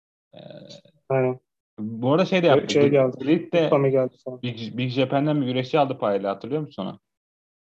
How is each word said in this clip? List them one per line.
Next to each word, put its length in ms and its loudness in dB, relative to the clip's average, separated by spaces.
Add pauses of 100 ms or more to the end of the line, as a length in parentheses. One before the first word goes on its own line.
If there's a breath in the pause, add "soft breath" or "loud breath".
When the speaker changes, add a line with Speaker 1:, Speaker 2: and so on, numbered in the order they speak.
(340)
Speaker 1:
Ee, 60 -20 (720)
Speaker 2:
Aynen. 300 0 (400)
Speaker 1:
bu 320 -4
arada 140 2
şey 180 0
de 40 4
yaptı. 260 4
Speaker 2:
Şey 120 4
Speaker 1:
Big, 60 4
Speaker 2:
geldi. 360 2
Speaker 1:
Big 260 0
de 160 2
Speaker 2:
Tommy 220 2
geldi 240 0 (100)
falan. 160 -12
Speaker 1:
Big, 360 -8
Big 140 -2
Japan'den 500 0
bir 40 -2
güreşçi 340 -2
aldı 180 0
parayla, 380 -2
hatırlıyor 260 -8
musun 240 -10
onu? 140 -10 (640)